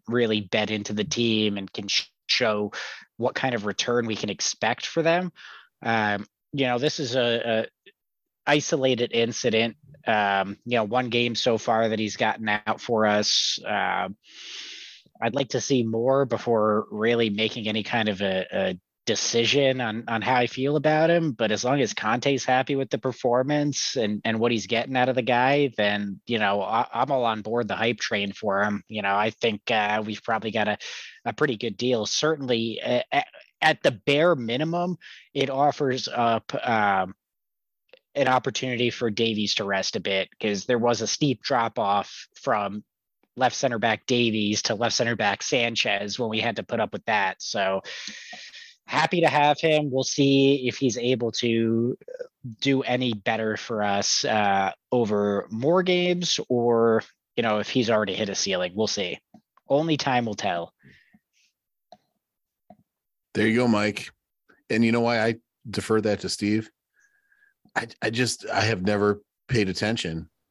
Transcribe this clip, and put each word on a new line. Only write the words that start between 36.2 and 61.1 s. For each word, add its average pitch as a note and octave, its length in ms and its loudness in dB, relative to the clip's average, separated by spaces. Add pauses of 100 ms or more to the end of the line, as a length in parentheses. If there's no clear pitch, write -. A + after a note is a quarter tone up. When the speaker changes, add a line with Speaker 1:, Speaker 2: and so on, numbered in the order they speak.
Speaker 1:
um, G2+ 500 2 (1000)
an C#3 140 2
opportunity B2 600 0
for A#2 220 -2
Davies G#2+ 460 0
to G#2 80 -2
rest G2 300 -2
a G#2 60 -4
bit, F#2+ 300 -2 (100)
'cause G2+ 240 -2
there B2 140 2
was A#2 240 2
a A2 40 -2
steep C3+ 360 0
drop A#2 360 0
off G2+ 560 -2
from G#2 480 -2 (540)
left B2 180 2
center B2 240 0
back A2 280 0
Davies A2 560 2
to - 120 -2
left A2 200 0
center A#2 220 0
back G2+ 260 0
Sanchez A2 760 -2
when A#2 120 -2
we A2 100 -2
had A2 160 -2
to G#2+ 60 -4
put A2+ 180 -2
up G#2 140 -2
with G2+ 100 -10
that. G2+ 380 -2
So F#2+ 400 -2 (1040)
happy D#3+ 340 0
to D#3+ 80 6
have D3 320 4
him. D3+ 300 4
We'll C3 120 0
see C3+ 640 4
if A#2 120 -4
he's B2 180 0
able A#2+ 360 0
to A2+ 640 2 (640)
do C3+ 200 2
any B2 320 0
better A2 460 -2
for A2 240 -4
us, G2+ 420 0
uh, G2 480 2 (180)
over G#2 600 2
more D3 320 2
games, F3+ 640 0
or, A#2 540 4 (340)
you B2 60 0
know, G#2+ 160 0
if G2+ 100 -4
he's A#2 220 2
already G#2+ 240 2
hit G2+ 160 -2
a F#2+ 40 -6
ceiling. F2+ 400 -2
We'll G#2+ 120 0
see. F#2+ 320 -4 (500)
Only D3+ 300 2
time B2 260 2
will G#2+ 120 -4
tell. F2 360 -4 (2500)